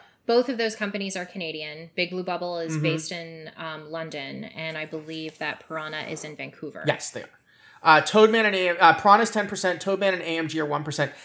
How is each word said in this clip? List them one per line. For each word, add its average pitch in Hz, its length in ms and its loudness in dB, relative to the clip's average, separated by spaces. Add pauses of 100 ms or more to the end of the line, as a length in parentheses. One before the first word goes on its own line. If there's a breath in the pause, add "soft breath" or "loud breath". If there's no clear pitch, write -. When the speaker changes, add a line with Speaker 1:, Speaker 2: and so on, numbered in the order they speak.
(280 soft breath)
Speaker 1:
both 247 200 2
of 247 100 -6
those 220 180 -2
companies 196 420 -6
are 180 80 -6
Canadian. 156 720 -10
Big 175 160 -2
Blue 185 120 -6
Bubble 175 360 -6
is 160 140 -4
Speaker 2:
Mm-hmm. 156 100 -2
Speaker 1:
based 156 280 -2
in, 165 460 -12
um, 156 320 -12
London, 151 560 -10
and 160 320 -10
I 156 80 -8
believe 156 540 -10
that - 280 -8
Piranha 156 420 -8
is 156 140 -10
in 151 120 -14
Vancouver. 139 500 -14
Speaker 2:
Yes, - 240 -4
they 113 140 -12
are. - 60 -18 (520 soft breath)
Uh, 156 200 8
Toadman 220 440 6
and 202 100 2
A-, 180 220 0
uh, 170 160 10
Piranha's 214 380 6
ten 208 160 -2
percent, 185 340 -2
Toadman 196 320 0
and 175 80 -4
A 165 160 -4
M 160 100 -2
G 156 120 -4
are 151 60 0
one 147 180 -2
percent. 143 280 -2 (140 loud breath)